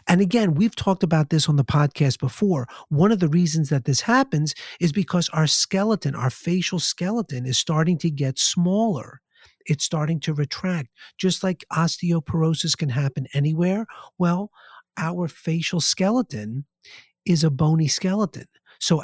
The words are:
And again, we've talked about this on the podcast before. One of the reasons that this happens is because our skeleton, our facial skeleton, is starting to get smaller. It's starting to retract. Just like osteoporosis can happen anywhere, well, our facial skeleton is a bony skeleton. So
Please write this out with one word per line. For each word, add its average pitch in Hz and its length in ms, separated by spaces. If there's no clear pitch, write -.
And 180 140
again, 202 340
we've 208 220
talked - 260
about 160 280
this 156 180
on 147 80
the 139 80
podcast 147 560
before. 139 480
One 165 200
of 220 80
the 175 80
reasons 160 440
that 139 160
this 135 160
happens 226 520
is 170 140
because 180 380
our 160 160
skeleton, 196 680
our 120 140
facial 175 500
skeleton, 175 680
is 131 120
starting 160 400
to 170 120
get 139 280
smaller. 190 840
It's 147 200
starting 156 360
to 156 140
retract. 147 560
Just - 260
like 185 300
osteoporosis 165 1040
can 147 140
happen 135 420
anywhere, 170 540
well, 180 320
our 170 300
facial 165 520
skeleton 143 840
is 165 180
a 160 80
bony 156 380
skeleton. 196 580
So 156 240